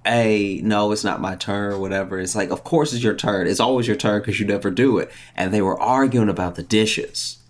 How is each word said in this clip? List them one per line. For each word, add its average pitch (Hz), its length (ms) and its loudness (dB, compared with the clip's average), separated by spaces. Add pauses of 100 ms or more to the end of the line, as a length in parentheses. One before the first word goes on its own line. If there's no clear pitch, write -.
"Hey, 107 580 2
no, 104 300 2
it's 107 100 -4
not 101 160 -2
my 95 160 -4
turn," 101 380 -4
or 98 60 -6
whatever. 95 400 -4
It's 92 160 -4
like, 98 140 -2
"Of 95 140 -4
course 147 300 0
it's 120 100 -2
your 107 120 2
turn. 95 320 0
It's 95 120 0
always 120 280 2
your 107 100 0
turn 104 260 0
'cause 104 160 -4
you 107 60 0
never 101 260 -2
do 117 280 4
it." - 120 -6 (240)
And 95 180 -2
they 107 80 2
were 95 180 0
arguing 123 500 2
about 90 260 -2
the 85 80 -10
dishes. - 760 0 (120)